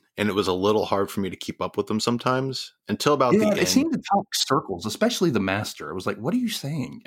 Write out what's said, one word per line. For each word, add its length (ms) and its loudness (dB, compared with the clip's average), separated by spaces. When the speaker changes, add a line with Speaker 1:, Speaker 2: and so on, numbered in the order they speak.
Speaker 1:
and 100 0
it 80 -2
was 140 2
a 40 2
little 340 2
hard 220 0
for 120 -4
me 80 -2
to 80 -8
keep 240 -8
up 160 -4
with 100 -2
them 140 -2
sometimes 720 -2
until 240 2
about 220 4
Speaker 2:
Yeah, 40 6
Speaker 1:
the 120 4
Speaker 2:
they 100 0
Speaker 1:
end. 80 2
Speaker 2:
seemed 240 4
to 80 -4
talk 120 2
circles, 500 0
especially 440 0
the 100 2
master. 500 -2
It 60 -8
was 100 -8
like, 120 -2
"What 160 -4
are 40 0
you 120 0
saying?" 580 -6